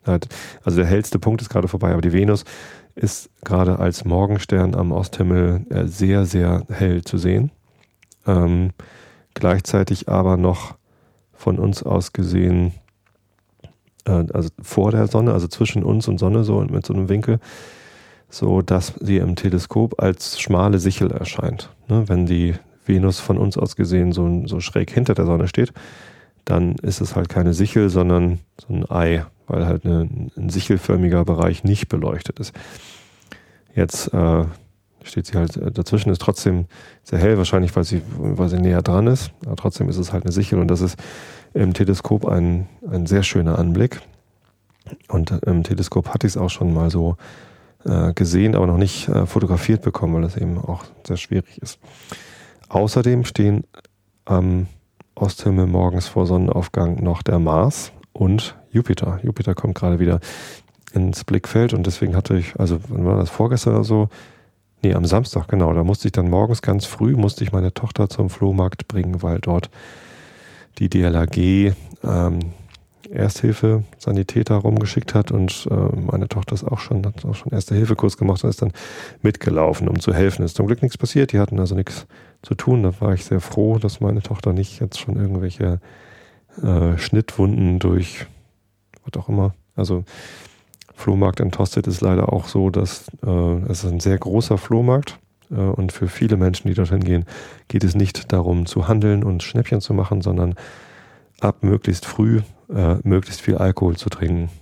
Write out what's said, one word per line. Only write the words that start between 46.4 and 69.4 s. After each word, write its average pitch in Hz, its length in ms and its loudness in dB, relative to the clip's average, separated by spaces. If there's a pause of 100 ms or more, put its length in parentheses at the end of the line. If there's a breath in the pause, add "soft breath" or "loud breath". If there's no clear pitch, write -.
schon 85 220 0
mal 82 180 2
so, 85 260 0 (680 loud breath)
äh, 87 300 2
gesehen, 92 400 2
aber 95 120 4
noch 87 120 2
nicht, - 300 0
äh, 98 180 2
fotografiert 92 560 2
bekommen, 82 320 -2
weil 82 80 2
das 87 140 -4
eben 87 220 -2
auch 87 260 -8 (200)
sehr 90 120 -4
schwierig - 420 -4
ist. - 200 -14 (880 loud breath)
Außerdem 120 560 2
stehen 104 400 2 (600)
am 92 420 2 (480)
Osthimmel 95 520 0
morgens 90 400 0
vor 92 200 0
Sonnenaufgang 90 760 0
noch 87 200 -2
der - 160 2
Mars 82 540 0 (200)
und 104 440 0 (140)
Jupiter. 95 520 -2
Jupiter - 320 -2
kommt 95 200 -4
gerade 87 240 0
wieder 87 220 2 (720 loud breath)
ins 92 320 0
Blickfeld 110 500 0
und 95 120 0
deswegen 92 300 -2
hatte 95 200 2
ich, 87 220 -4
also 85 200 0 (100)
wann 95 160 -4
war 98 120 2
das, 90 140 0
vorgestern 117 440 0
oder 107 100 2
so? 107 240 2 (720 loud breath)
Nee, 95 120 2
am 85 100 2
Samstag, 87 440 0
genau. 87 260 2
Da 82 100 2
musste 98 240 0
ich - 40 -2
dann 87 180 0
morgens 107 320 2
ganz 101 240 0
früh, 117 280 0
musste 104 300 0
ich 92 80 -4
meine 92 220 0
Tochter 104 340 -2
zum 95 220 -2
Flohmarkt 95 580 -2
bringen, 90 340 -2
weil 85 180 -2